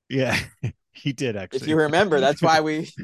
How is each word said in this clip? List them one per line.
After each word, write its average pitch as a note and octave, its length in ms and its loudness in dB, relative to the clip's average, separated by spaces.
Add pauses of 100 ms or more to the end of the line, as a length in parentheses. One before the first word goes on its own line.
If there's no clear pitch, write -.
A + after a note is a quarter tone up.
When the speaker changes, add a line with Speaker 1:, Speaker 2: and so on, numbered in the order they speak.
Speaker 1:
Yeah, C3 280 0 (240)
<laughs> - 300 -10
he - 220 -6
did, B2 240 -4
Speaker 2:
If G2 40 -8
Speaker 1:
actually. B2+ 280 -8
Speaker 2:
you D#3 80 2
remember, D#3+ 420 2
that's C#3 220 2
why E3 200 4
we D#3 300 -4 (120)